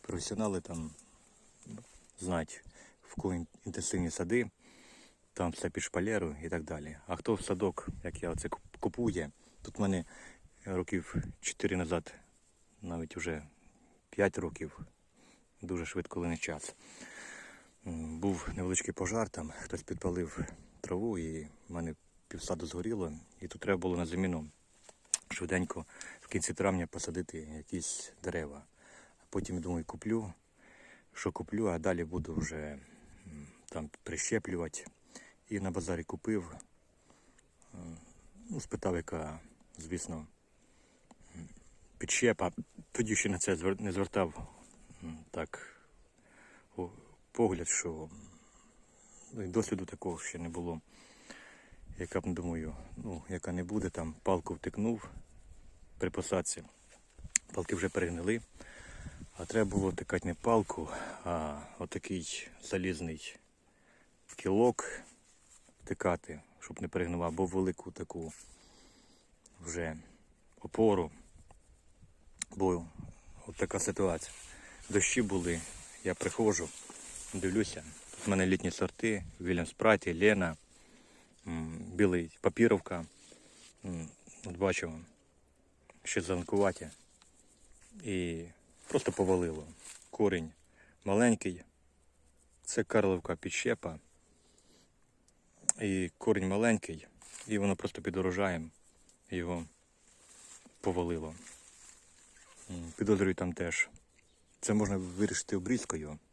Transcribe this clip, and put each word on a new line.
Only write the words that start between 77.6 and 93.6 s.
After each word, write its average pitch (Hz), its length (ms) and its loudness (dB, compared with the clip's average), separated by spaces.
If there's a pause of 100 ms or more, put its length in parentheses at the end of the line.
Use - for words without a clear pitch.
тут - 160 -6
в 107 40 4
мене 95 160 6
літні 92 240 4
сорти, 95 540 0 (160)
Вільямс 87 320 2
Прайті, 95 480 6
Лена, 95 360 8 (920)
м, 80 320 -4 (160)
білий 90 460 4
Папіровка. 95 640 4 (800)
М, 85 240 -6 (360)
от 92 120 -8
бачимо, 87 440 2 (1040)
ще - 160 0
зеленкуваті. 90 720 2 (1120)
І 87 400 -2 (420)
просто - 260 2
повалило. 87 540 4 (440)
Корінь 92 420 4 (520)
маленький, 101 580 4 (1040)
це - 200 2
карловка 95 520 4
підщепа. 87 600 0 (1800)